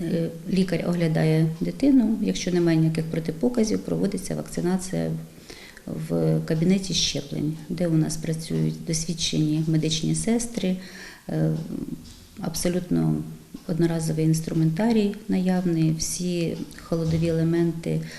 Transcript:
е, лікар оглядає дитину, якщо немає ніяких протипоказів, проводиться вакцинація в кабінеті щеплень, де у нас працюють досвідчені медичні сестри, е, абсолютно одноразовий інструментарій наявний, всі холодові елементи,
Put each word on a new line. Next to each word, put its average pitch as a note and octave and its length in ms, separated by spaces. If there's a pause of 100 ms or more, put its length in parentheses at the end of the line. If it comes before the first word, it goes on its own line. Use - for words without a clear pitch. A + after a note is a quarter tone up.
е, E3+ 260 (220)
лікар F#3 380
оглядає D#3+ 580 (140)
дитину, A3+ 640
якщо F#3 280
немає E3+ 280
ніяких D#3+ 260
протипоказів, G3 760
проводиться F#3 560
вакцинація D3+ 760 (1000)
в D#3+ 360
кабінеті E3+ 500
щеплень, D3+ 640 (120)
де F3 200
у E3 40
нас D#3 240
працюють D#3+ 680
досвідчені D#3+ 800
медичні D#3+ 480
сестри, G#3 640 (520)
е, - 220 (920)
абсолютно E3+ 760 (520)
одноразовий D#3+ 560
інструментарій E3+ 920 (140)
наявний, F3+ 720
всі E3+ 580 (260)
холодові D#3+ 440
елементи, E3 760 (180)